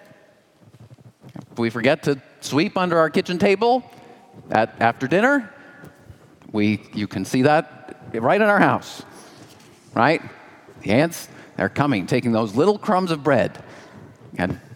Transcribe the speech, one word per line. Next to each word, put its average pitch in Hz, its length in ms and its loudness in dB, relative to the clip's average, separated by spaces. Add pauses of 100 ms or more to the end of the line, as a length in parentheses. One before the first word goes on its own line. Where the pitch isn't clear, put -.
(1500)
If - 60 -18
we 117 100 0
forget 123 360 0
to 143 180 0 (180)
sweep 170 380 -2
under 180 200 0
our 160 120 4
kitchen 180 280 -2
table 208 460 2 (640)
at, 110 300 0
after 117 260 0
dinner, 220 460 0 (960)
we, 104 320 0 (120)
you 104 120 -4
can 95 200 -6
see 131 160 0
that 151 320 2 (400)
right 143 260 0
in 220 80 2
our 202 100 4
house, 127 440 0 (920)
right? 131 300 2 (580)
The 92 120 -2
ants, 156 360 0 (300)
they're - 100 0
coming, 135 380 0
taking 120 260 0
those 110 220 -2
little 190 240 2
crumbs 185 320 -2
of 151 120 -4
bread 131 400 0 (760)
and 87 200 -4 (180)